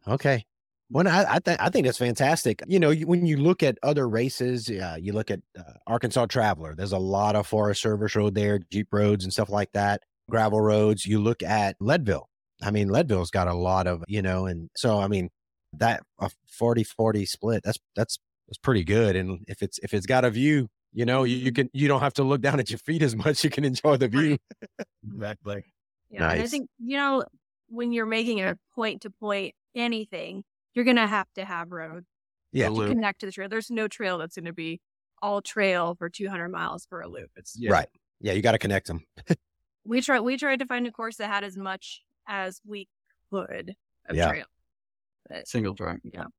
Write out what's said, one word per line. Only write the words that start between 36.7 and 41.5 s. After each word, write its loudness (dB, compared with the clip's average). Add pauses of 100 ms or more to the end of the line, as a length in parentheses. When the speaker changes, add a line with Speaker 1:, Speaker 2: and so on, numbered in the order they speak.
Speaker 2:
for -14
a -14
loop. -16
It's -20
Speaker 3:
Yeah. 0
Speaker 1:
Right. 4 (340)
Yeah, -2
you 0
gotta 4
connect -2
'em. -8 (140)
<laughs> -2 (480)
Speaker 2:
We 0
try, 2
we -2
tried -2
to -4
find -4
a -8
course -8
that -6
had -2
as -12